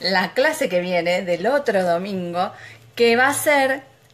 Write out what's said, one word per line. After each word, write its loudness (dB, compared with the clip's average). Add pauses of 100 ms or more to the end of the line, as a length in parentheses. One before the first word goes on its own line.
la 0
clase 0
que 0
viene 0
del -2
otro 0
domingo, -2 (420)
que 4
va 4
a -2
ser 2 (320)